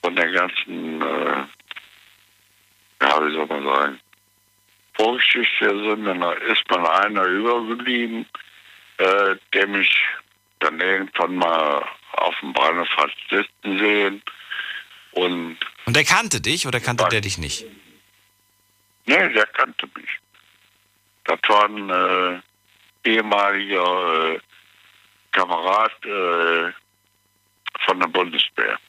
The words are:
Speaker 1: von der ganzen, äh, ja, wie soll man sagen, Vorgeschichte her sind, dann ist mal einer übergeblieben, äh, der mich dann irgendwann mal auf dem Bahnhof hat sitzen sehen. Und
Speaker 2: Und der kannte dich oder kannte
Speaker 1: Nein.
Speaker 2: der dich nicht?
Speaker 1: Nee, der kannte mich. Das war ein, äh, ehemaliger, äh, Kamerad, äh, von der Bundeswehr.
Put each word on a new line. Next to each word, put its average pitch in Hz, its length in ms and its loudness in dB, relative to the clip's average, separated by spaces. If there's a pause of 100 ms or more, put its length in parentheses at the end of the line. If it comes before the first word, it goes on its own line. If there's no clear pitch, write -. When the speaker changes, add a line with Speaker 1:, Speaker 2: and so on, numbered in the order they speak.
Speaker 1:
von 87 140 -2
der 85 160 0
ganzen, 82 680 -4
äh, 73 440 -2 (1600)
ja, 76 240 4
wie 76 60 0
soll 78 140 -2
man 73 180 -4
sagen, 69 360 0 (960)
Vorgeschichte 120 720 2
her 104 40 4
sind, 107 340 -2
dann 90 180 -2 (200)
ist 101 260 0
mal 87 180 2
einer 98 380 2
übergeblieben, 117 1000 -2 (720)
äh, 95 380 4 (180)
der 98 140 2
mich 98 220 2 (680)
dann 78 220 -2
irgendwann 92 560 0
mal 80 520 2 (240)
auf 85 280 0
dem 69 120 -10
Bahnhof 82 440 2
hat 73 140 2 (200)
sitzen 98 480 -4
sehen. 104 440 0 (920)
Und 87 440 -2 (300)
Speaker 2:
Und 120 100 0
der 151 80 4
kannte 196 360 2
dich 156 260 -2
oder 123 140 -2
kannte 117 240 0
Speaker 1:
Nein. 90 60 4
Speaker 2:
der 110 120 2
dich 98 160 -6
nicht? 76 260 -8 (1400)
Speaker 1:
Nee, 180 260 4
der 107 140 4
kannte - 500 -2
mich. - 140 -14 (1120)
Das 82 140 0 (100)
war 104 180 6
ein, 104 240 -6
äh, 92 500 2 (680)
ehemaliger, 98 1300 2
äh, - 60 -8 (920)
Kamerad, 92 720 0
äh, 85 680 0 (1120)
von 92 140 0
der 87 80 0
Bundeswehr. 80 680 -2 (100)